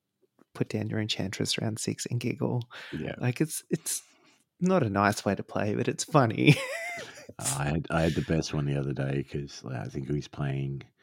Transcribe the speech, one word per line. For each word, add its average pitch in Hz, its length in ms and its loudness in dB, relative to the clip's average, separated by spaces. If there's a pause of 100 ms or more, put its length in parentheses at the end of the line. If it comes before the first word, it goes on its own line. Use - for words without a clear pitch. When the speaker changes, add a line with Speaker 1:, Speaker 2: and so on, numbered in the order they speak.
(540)
Speaker 1:
put - 160 -2
down 107 180 -2
your 107 120 -2
Enchantress 107 600 -2
round 113 200 -2
six - 260 -2
and 120 140 -2
giggle. 120 500 -2 (240)
Speaker 2:
Yeah. - 240 -6
Speaker 1:
Like, 123 240 0
it's, - 300 -2
it's - 320 -2 (560)
not 180 240 4
a 110 60 2
nice 101 360 4
way 98 100 2
to - 80 -8
play, 104 320 -2
but 123 120 0
it's - 160 -2
funny. 131 520 6 (440)
<laughs> - 400 -16
Speaker 2:
I - 260 -2
had, 78 260 0
I 82 120 4
had 82 100 4
the 76 80 0
best 80 320 0
one 73 120 0
the 71 140 0
other 69 140 -2
day 67 360 0
'cause, 71 340 -6
like, 64 140 -6
I 50 80 -6
think 65 220 -6
he 71 80 0
was 71 120 -4
playing, 69 560 -4 (200)